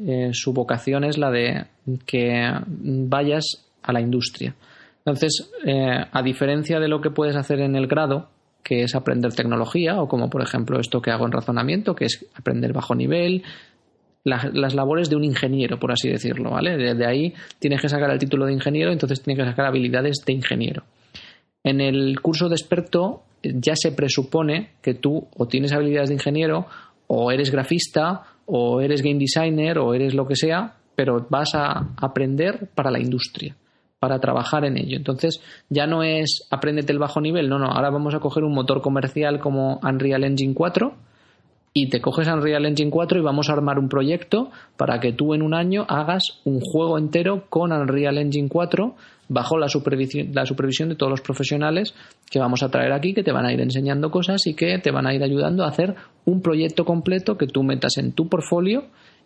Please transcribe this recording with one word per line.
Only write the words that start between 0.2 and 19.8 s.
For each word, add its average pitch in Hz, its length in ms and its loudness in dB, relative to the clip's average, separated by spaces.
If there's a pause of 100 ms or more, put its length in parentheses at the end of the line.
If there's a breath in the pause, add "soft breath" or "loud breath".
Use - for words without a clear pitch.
su 127 180 -4
vocación 127 540 0
es 147 120 -2
la 139 140 0
de 120 340 -2 (400)
que 120 460 0 (160)
vayas 143 1000 -2 (180)
a 123 100 -2
la 120 80 2
industria. 120 520 -2 (440 loud breath)
Entonces, 151 520 -2 (160)
eh, 135 460 0
a 131 100 0
diferencia 147 600 0
de 156 80 0
lo 151 100 0
que 151 100 -2
puedes 147 280 0
hacer 139 240 0
en 135 160 0
el 131 100 0
grado, 143 420 0 (340)
que 120 200 0
es 120 120 -2
aprender 123 380 0
tecnología, 120 680 0
o 139 60 0
como 120 220 0
por 127 120 -4
ejemplo 123 380 -2
esto 120 220 -2
que 117 80 0
hago 117 160 0
en 117 60 0
razonamiento, 127 640 0
que - 100 0
es - 300 -4
aprender 123 380 -2
bajo 127 200 -2
nivel, 175 500 0 (800 loud breath)
la-, 131 300 0
las 135 220 0
labores 147 340 2
de 151 60 4
un 147 80 2
ingeniero, 131 560 0
por - 120 -2
así 123 180 0
decirlo, 120 420 -2
¿vale? 156 260 0
De, 123 160 0
de 120 140 2
ahí 147 260 0 (240 loud breath)
tienes 139 240 0
que 147 80 0
sacar 143 220 2
el 135 80 0
título 135 260 2
de 139 80 2
ingeniero, 151 380 0
entonces 139 320 0
tienes 135 200 0
que 123 60 0
sacar 131 160 0
habilidades 131 580 0